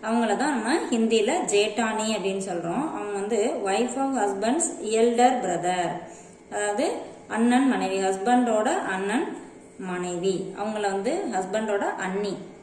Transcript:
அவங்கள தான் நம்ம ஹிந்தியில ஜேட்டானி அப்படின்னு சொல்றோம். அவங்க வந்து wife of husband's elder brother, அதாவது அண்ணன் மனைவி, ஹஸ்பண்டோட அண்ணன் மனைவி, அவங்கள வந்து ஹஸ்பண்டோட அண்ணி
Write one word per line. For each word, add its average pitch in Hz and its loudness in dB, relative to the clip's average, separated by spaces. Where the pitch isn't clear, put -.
அவங்கள 226 2
தான் 294 0
நம்ம 233 0
ஹிந்தியில 226 4
ஜேட்டானி 214 2
அப்படின்னு 196 -2
சொல்றோம். 175 -2
அவங்க 294 -6
வந்து 214 0
wife 220 0
of 269 0
husband's 208 0
elder 240 6
brother, 180 0
அதாவது 208 0
அண்ணன் 247 6
மனைவி, 190 0
ஹஸ்பண்டோட 226 4
அண்ணன் 202 -2
மனைவி, 180 -2
அவங்கள 214 -4
வந்து 196 -2
ஹஸ்பண்டோட 202 -2
அண்ணி 196 -2